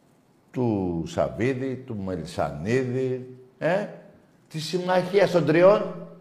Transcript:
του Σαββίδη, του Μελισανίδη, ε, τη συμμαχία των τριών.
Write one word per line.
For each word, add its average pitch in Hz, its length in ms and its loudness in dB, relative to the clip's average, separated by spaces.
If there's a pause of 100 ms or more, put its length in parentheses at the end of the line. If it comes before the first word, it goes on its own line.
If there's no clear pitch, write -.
(500)
του 95 560 0
Σαββίδη, 120 720 -2 (100)
του 110 100 -10
Μελισανίδη, 101 1400 -4 (220)
ε, 185 280 0 (640)
τη 160 100 -8
συμμαχία 180 680 2
των 170 180 2
τριών. 175 480 6 (260)